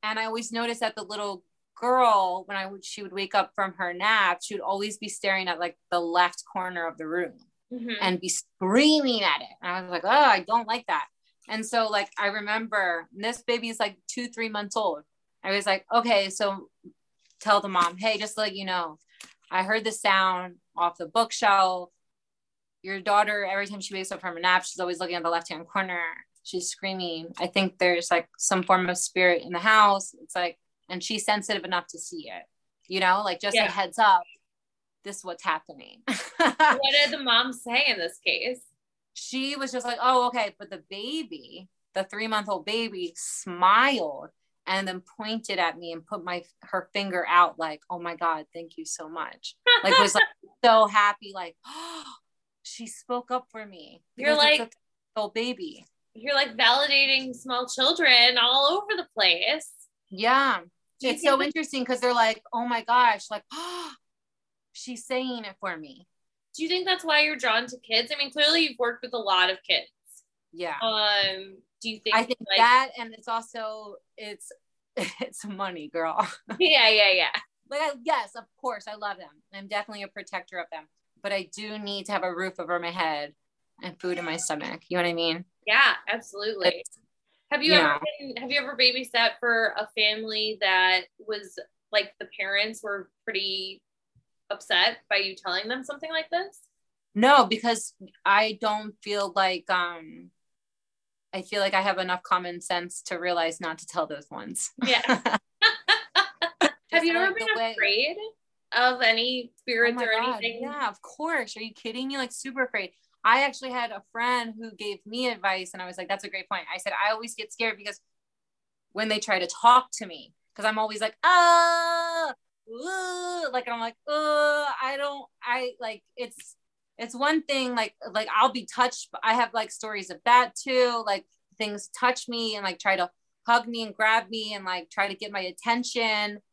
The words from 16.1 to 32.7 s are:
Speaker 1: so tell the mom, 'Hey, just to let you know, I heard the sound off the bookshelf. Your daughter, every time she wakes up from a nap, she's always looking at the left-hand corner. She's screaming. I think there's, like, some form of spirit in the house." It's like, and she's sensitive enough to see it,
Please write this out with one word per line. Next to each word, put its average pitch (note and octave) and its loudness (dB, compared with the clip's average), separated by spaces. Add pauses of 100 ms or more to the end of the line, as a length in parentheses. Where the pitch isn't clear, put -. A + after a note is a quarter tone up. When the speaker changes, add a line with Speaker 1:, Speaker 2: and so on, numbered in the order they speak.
Speaker 1:
so G3 -4 (680)
tell G#3 4
the G3+ -6
mom, F3+ 2
'Hey, A3 0
just G#3 -6
to A3 -4
let G#3 -2
you G3 -10
know, F3 -4 (520)
I F#3+ 0
heard G#3+ 0
the A3 -2
sound F#3 0 (200)
off F3 0
the E3+ -10
bookshelf. F#3+ 2 (920)
Your F#3+ -6
daughter, G#3 2
every G3 -2
time G3+ -12
she G3 -12
wakes F#3+ -6
up F#3+ -10
from F3 -8
a - -10
nap, F3+ 4
she's - -10
always F3+ -4
looking F3+ -4
at E3+ -6
the E3+ 0
left-hand E3+ -6
corner. F#3 -4 (420)
She's F3+ -6
screaming. F3 -6
I F3+ -4
think F#3+ 0
there's, F3 2
like, E3+ 0 (100)
some F#3 0
form F#3 2
of F3+ -2
spirit F3+ 2
in F3 -10
the F3 -2
house." G3+ 6
It's - -18
like, F3 -2 (300)
and F3+ -6
she's G#3+ -4
sensitive G3+ -2
enough F#3 -4
to D#3+ -16
see D#3 -14
it, F2 -16 (440)